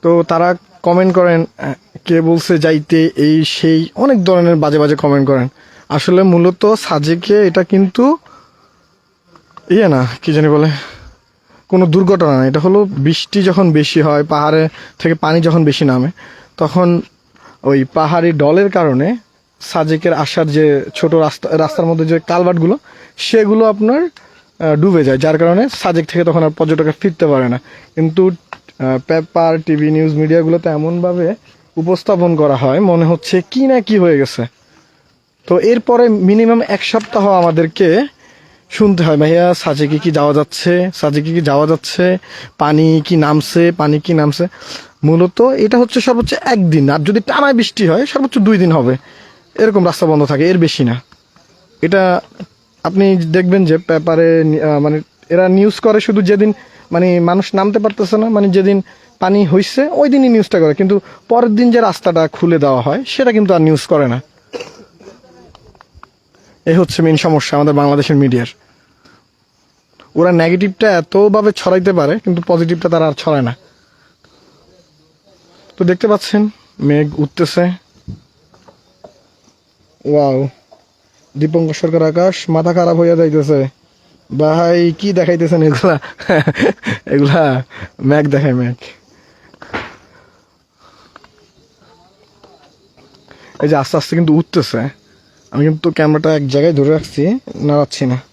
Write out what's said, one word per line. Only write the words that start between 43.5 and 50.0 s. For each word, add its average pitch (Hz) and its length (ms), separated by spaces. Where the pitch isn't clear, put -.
পানি 151 280
কি 170 140
নামছে?" 156 340
মূলত 170 380
এটা 240 360
হচ্ছে 240 240
সর্বোচ্চ 240 400
একদিন, 165 480
আর 151 100
যদি 202 200
টানা 277 340
বৃষ্টি 226 340
হয়, 202 180
সর্বোচ্চ 269 320
দুই 214 200
দিন 175 140
হবে। 131 260
এরকম 202 300
রাস্তা 175 200